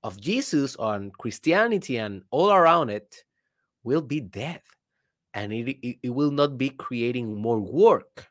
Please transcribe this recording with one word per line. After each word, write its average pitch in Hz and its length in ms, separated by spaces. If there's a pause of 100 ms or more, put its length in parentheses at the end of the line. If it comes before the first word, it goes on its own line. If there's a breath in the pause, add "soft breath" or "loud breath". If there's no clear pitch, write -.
of 101 160
Jesus 147 580
on 101 340
Christianity 165 840
and 101 340
all 175 200
around 165 380
it - 340 (600)
will 135 180
be 143 180
dead. 120 420 (760)
And 104 180
it, 117 300
it, 123 180
it 123 80
will 143 220
not 143 260
be 131 120
creating 120 680
more 113 200
work. 139 720